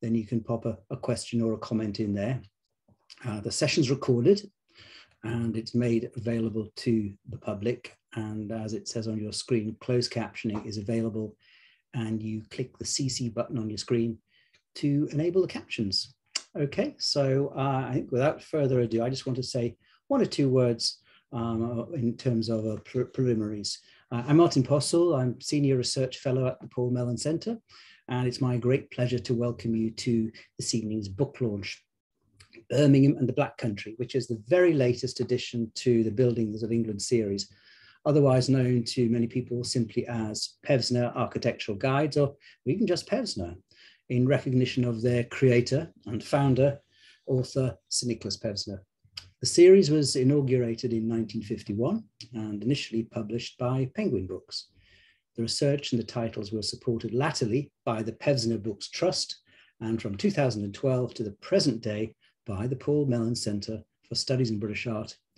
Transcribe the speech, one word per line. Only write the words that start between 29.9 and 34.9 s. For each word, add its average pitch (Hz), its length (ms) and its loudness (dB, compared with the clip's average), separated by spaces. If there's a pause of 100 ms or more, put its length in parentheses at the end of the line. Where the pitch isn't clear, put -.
to 113 380 0 (300)
this - 160 -4
evening's 107 320 -4
book 113 320 -2
launch, 101 420 -4 (880)
Birmingham 139 460 8
and 127 140 0
the 135 100 0
Black - 180 -2
Country, 107 380 -6
which 123 180 -8
is 123 140 -2
the 107 220 -8
very 180 240 6
latest 123 480 0